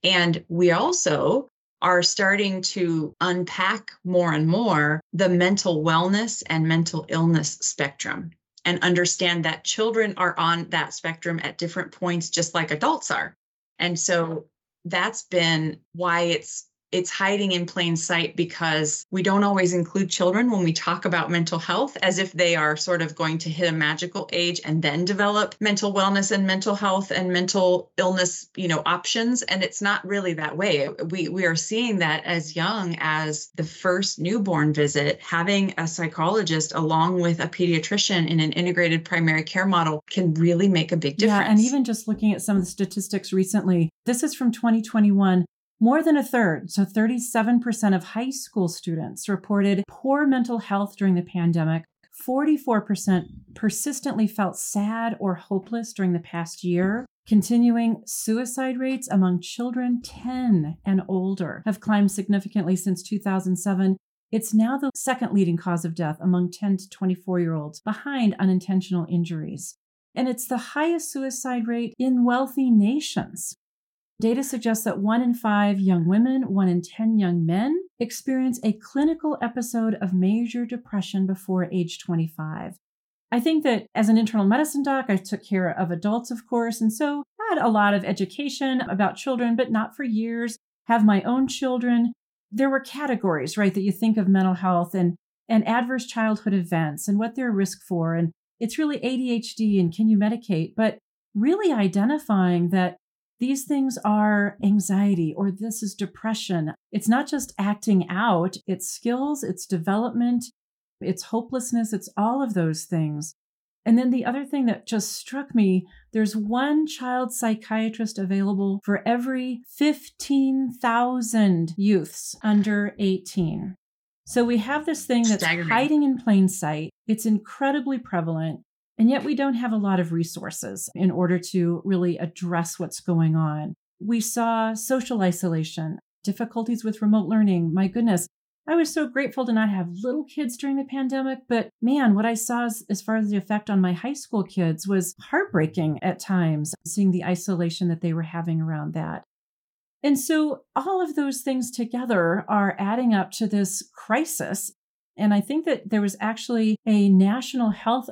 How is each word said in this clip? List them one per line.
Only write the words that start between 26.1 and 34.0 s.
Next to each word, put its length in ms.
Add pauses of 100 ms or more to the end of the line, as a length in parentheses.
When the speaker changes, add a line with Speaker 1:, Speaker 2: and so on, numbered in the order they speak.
Speaker 1:
and 140
mental 280
health 360
and 220
mental 640
illness, 600
you 120
know, 160
options. 560
And 220
it's 180
not 260
really 280
that 200
way. 360 (180)
We, 220
we 160
are 100
seeing 440
that 260
as 280
young 440
as 560
the 100
first 540